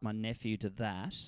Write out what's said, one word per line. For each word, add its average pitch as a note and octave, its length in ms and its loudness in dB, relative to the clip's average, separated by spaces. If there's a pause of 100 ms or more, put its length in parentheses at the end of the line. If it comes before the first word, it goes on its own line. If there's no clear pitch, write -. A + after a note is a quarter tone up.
my G#2+ 100 2
nephew A2 460 2
to G#2+ 120 0
that, G#2 440 0 (140)